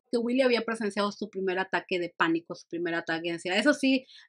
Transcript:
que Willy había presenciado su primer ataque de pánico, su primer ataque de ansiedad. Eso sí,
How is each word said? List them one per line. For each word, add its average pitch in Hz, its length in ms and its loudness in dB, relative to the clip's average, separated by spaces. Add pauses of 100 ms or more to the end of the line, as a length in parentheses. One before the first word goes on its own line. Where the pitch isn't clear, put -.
(120)
que 247 60 2
Willy 240 240 0
había 240 200 4
presenciado 208 500 -2
su 202 180 -8
primer 190 300 -2
ataque 180 400 -2
de 175 160 -6
pánico, 165 400 0
su - 120 -20
primer 170 280 -4
ataque 165 320 -4
de 170 60 -4
ansiedad. 180 260 -2
Eso 277 140 4
sí, 262 320 2 (240)